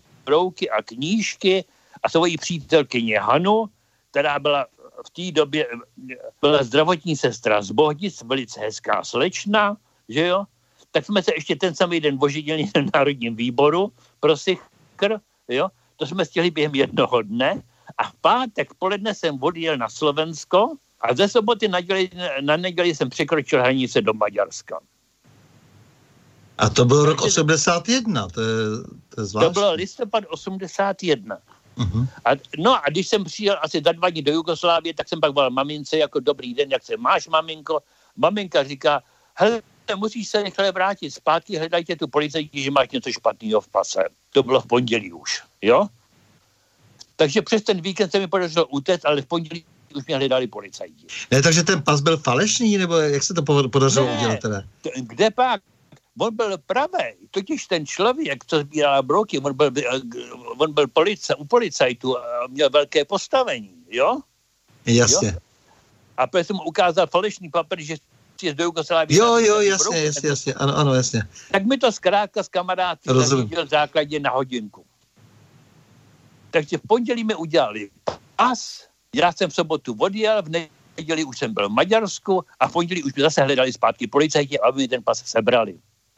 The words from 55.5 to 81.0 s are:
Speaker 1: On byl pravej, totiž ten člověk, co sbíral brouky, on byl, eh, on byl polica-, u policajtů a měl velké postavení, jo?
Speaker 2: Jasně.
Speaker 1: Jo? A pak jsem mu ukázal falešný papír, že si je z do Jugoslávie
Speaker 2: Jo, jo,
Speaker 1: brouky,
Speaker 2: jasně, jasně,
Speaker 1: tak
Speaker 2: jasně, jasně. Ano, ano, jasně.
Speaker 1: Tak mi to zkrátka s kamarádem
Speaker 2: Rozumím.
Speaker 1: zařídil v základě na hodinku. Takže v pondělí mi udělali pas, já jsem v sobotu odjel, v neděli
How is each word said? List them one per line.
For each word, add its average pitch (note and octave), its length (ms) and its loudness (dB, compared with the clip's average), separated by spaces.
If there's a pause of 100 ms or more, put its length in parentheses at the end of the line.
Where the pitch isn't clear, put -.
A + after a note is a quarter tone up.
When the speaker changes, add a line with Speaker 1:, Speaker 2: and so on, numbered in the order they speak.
Speaker 1:
On G#3+ 180 -2
byl G#3 220 -2
pravej, F#3+ 560 -2 (160)
totiž G#3 360 -2
ten D#3+ 200 -2
člověk, A#3 580 -2
co D#3+ 160 0
sbíral C#3+ 420 2
brouky, D#3 360 0
on C#3 180 -2
byl, C#3+ 220 4
eh, C3 220 -2 (580)
on D3+ 160 0
byl D3 120 4
polica-, E3 520 0
u D3 60 -14
policajtů C3 720 0
a A#2+ 320 -6
měl C3+ 200 2
velké D3 340 2
postavení, F3 680 -2 (200)
jo? E3 300 0 (640)
Speaker 2:
Jasně. A#2 420 4
Speaker 1:
Jo? F2 100 -4 (800)
A B2+ 100 0
pak F3 200 -2
jsem G3 100 -4
mu E3 60 -10
ukázal E3+ 440 2
falešný F#3 440 -4
papír, E3+ 300 -4
že D#3 160 -8 (440)
si F#3+ 60 -8
je D3+ 60 -2
z - 20 -12
do D#3+ 100 -2
Jugoslávie D#3+ 540 2
Speaker 2:
Jo, A#3 200 6
jo, G#3+ 160 4
Speaker 1:
brouky, G#3 140 4
Speaker 2:
jasně, F#3+ 300 0
jasně, D3+ 240 -2
Speaker 1:
tak - 20 -4
Speaker 2:
jasně, D3+ 40 0
jasně. C#3 260 -2
Ano, C#3 220 0
ano, C#3+ 180 4
jasně. B2+ 280 0 (280)
Speaker 1:
Tak G3 140 2
mi C4 140 2
to A#3+ 140 2
zkrátka G3+ 500 0
s - 60 -12
kamarádem F3+ 580 -2
Speaker 2:
Rozumím. B2+ 360 2
Speaker 1:
zařídil D#3 240 -4
v - 40 -20
základě D3+ 500 0
na C#3 100 0
hodinku. B2 540 -6 (1700)
Takže D#3 280 -2
v - 100 -14
pondělí A#3 360 0
mi G#3+ 100 -2
udělali C3+ 560 -2 (460)
pas, - 520 -2 (260)
já E3 180 4
jsem E3+ 180 -2
v - 40 -14
sobotu D#3 440 -2
odjel, G#3 440 0
v D#3 60 -14 (480)
neděli D#3+ 280 -4